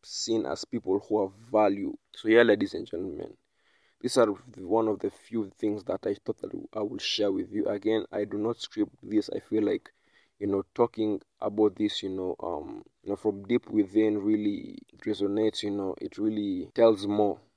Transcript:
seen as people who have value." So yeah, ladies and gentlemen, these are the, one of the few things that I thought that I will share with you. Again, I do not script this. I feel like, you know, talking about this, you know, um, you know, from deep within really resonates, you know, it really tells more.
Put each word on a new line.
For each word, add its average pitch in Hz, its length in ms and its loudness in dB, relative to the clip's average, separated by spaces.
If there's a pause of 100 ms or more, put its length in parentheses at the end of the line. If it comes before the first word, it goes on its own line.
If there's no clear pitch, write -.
seen 110 420 -2
as 76 180 -6
people 101 360 -2
who 104 220 0
have 98 100 -4 (180)
value." 98 460 2 (180)
So - 140 -6
yeah, 113 160 8
ladies 101 300 4
and 87 120 -6
gentlemen, 85 500 -10 (640)
these - 180 -2
are 117 80 6 (220)
the, 95 180 -14
one 110 220 2
of 101 120 -2
the 98 100 -2
few 107 480 -6
things 104 260 -4
that 95 220 -6
I 101 80 0 (100)
thought - 180 -6
that - 100 -10 (220)
I 110 80 -4
will 104 160 -6
share 104 340 -2
with 95 200 -4
you. 104 160 -2
Again, 104 440 0
I 104 120 -2
do 101 140 -6
not 113 220 -4
script - 420 -4
this. 104 280 0
I 95 100 -4
feel 107 240 0
like, 98 280 -2 (460)
you 101 100 -6
know, 98 160 0 (100)
talking 110 460 0 (200)
about 104 360 2
this, 104 260 -2
you 98 80 -6
know, 95 300 -4
um, 76 440 -8 (180)
you - 80 -10
know, 101 60 -2
from 101 280 -4
deep 117 260 0
within 107 520 2
really 104 560 0 (200)
resonates, 104 640 0
you 104 80 -4
know, 98 300 -4
it - 180 -10
really 101 560 -2
tells 110 320 6
more. 104 340 2 (160)